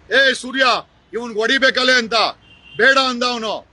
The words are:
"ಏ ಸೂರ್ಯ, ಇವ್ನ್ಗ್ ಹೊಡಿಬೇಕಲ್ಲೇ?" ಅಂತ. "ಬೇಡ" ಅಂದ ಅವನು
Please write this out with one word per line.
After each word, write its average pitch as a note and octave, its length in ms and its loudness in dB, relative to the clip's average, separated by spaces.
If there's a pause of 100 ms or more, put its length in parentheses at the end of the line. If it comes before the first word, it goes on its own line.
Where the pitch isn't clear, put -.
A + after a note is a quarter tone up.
(160)
"ಏ C4+ 180 4
ಸೂರ್ಯ, B3+ 320 -4 (480)
ಇವ್ನ್ಗ್ A3+ 240 -8
ಹೊಡಿಬೇಕಲ್ಲೇ?" B3+ 560 2
ಅಂತ. A#3 200 0 (640)
"ಬೇಡ" C4+ 200 4
ಅಂದ B3+ 260 -2
ಅವನು A3 500 -6